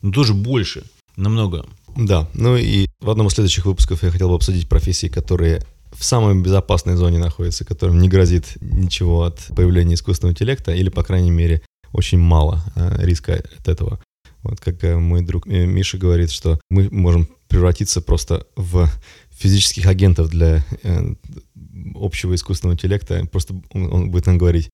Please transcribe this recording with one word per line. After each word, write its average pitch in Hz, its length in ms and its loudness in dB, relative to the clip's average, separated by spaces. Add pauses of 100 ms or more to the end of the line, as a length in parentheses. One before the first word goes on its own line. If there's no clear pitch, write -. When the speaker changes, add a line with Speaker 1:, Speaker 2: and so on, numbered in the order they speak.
Speaker 1:
Но 101 120 -2
тоже 113 200 2
больше, 107 500 -4 (340)
намного. 104 480 -2 (320)
Speaker 2:
Да, 95 360 0
ну 120 220 2
и 107 320 0 (140)
в - 80 -4
одном 107 180 2
из 98 60 0
следующих 101 320 0
выпусков 92 380 0
я 90 80 0
хотел 90 180 0
бы 90 60 2
обсудить 87 340 -2
профессии, 87 380 0
которые 85 540 -2 (320)
в - 120 -12
самой 104 360 2
безопасной 92 540 0
зоне 87 240 2
находятся, 85 460 -4
которым 87 340 0
не 92 80 6
грозит 90 540 2
ничего 87 640 0
от 85 220 -6 (100)
появления 87 400 4
искусственного 90 360 0
интеллекта, 107 420 -2
или, 92 140 0
по 90 160 -2
крайней 90 280 2
мере, 82 300 2 (300)
очень - 260 0
мало, 80 460 4 (120)
э, 87 300 -2
риска 87 380 -2 (160)
от - 80 -8
этого. - 340 -4 (400)
Вот 107 200 -8
как, 87 240 -6
э, 85 120 0
мой 85 240 2
друг, 87 260 -4
э, 90 180 0
Миша 92 320 -2
говорит, 87 340 2
что 80 280 -2 (100)
мы 95 200 2
можем 87 380 2 (220)
превратиться 90 520 0
просто - 540 -2
в 87 340 0 (480)
физических 98 480 0
агентов 92 440 2
для, 82 360 2 (180)
э, 85 300 -2 (840)
общего 90 400 -4
искусственного 87 400 -2
интеллекта. 87 540 -4
Просто 92 320 -6 (100)
он, 92 220 -4
он 90 180 0
будет 87 160 0
нам 90 100 4
говорить 85 360 2